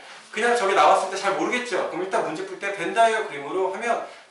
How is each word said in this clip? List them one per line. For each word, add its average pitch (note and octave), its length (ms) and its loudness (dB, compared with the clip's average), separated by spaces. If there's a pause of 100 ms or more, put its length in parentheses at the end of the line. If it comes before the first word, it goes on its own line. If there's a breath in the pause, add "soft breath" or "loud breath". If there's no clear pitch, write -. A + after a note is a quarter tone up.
(320 loud breath)
그냥 A#3+ 240 2
저게 G3 200 2
나왔을 - 340 6
때 F#3+ 80 -6
잘 F#3+ 180 -2
모르겠죠? F3+ 540 -2
그럼 E3 140 -6
일단 G3 220 -2
문제 D#3+ 200 -6
풀 F#3+ 140 -12
때 G3 140 -6
벤 E3+ 200 -6
다이어그램으로 F#3+ 800 0
하면 A#3 320 -2 (260 loud breath)